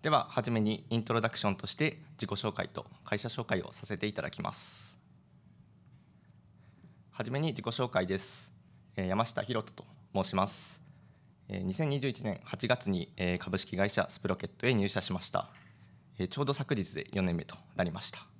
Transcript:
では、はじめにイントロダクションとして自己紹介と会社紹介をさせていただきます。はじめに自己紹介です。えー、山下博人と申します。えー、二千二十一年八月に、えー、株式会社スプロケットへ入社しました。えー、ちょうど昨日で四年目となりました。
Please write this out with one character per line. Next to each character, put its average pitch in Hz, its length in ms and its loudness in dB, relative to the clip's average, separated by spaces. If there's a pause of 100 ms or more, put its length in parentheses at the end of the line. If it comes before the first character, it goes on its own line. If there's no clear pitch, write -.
で 160 80 2
は、 139 180 6
は 123 140 0
じ 117 80 0
め 113 100 6
に 107 300 2
イ 117 80 4
ン 110 40 2
ト 113 120 2
ロ 113 80 6
ダ 113 80 4
ク - 80 -6
シ - 80 0
ョ - 20 6
ン 95 80 2
と - 100 -8
し - 80 -4
て 151 220 0 (200)
自 104 100 -2
己 - 20 -6
紹 104 240 0
介 - 160 -2
と - 160 -8 (220)
会 104 120 0
社 117 120 -4
紹 120 140 -4
介 - 180 0
を - 100 -10
さ - 140 -14
せ 104 100 -4
て 107 100 0
い 107 60 0
た - 80 -4
だ 67 80 -4
き - 140 -8
ま - 100 -2
す。 - 460 -10 (2000)
は - 140 -4
じ 113 60 -4
め 135 100 0
に 160 120 2
自 - 100 -6
己 - 20 -10
紹 123 240 0
介 92 180 4
で 95 120 2
す。 - 340 -8 (440)
え 92 80 0
ー、 - 20 0
山 98 180 4
下 - 180 -2
博 113 200 0
人 - 100 -12
と - 120 -16 (300)
申 95 140 2
し 95 80 0
ま 95 100 4
す。 - 340 -8 (680)
え 98 100 -4
ー、 92 40 -2
二 92 100 0
千 156 160 0
二 139 120 2
十 139 80 0
一 120 120 -4
年 107 240 -2
八 - 240 -4
月 123 220 2
に、 90 260 0
え 90 200 2
ー、 - 20 -2
株 92 200 -2
式 - 180 -4
会 98 120 4
社 - 200 2
ス - 120 -8
プ - 80 -2
ロ 92 80 2
ケ - 100 -6
ッ - 40 -8
ト - 160 -4
へ 127 80 6
入 101 140 6
社 98 120 0
し - 120 -4
ま 92 80 -2
し - 100 -10
た。 - 180 0 (680)
え 92 60 0
ー、 90 40 -2
ち - 100 -6
ょ 143 40 0
う - 20 2
ど 139 80 0
昨 135 220 0
日 98 200 -2
で 73 180 -4
四 95 120 2
年 87 120 4
目 78 80 -2
と - 120 -12 (180)
な 90 100 2
り 85 60 0
ま 90 100 -6
し - 100 -4
た。 - 160 -16 (140)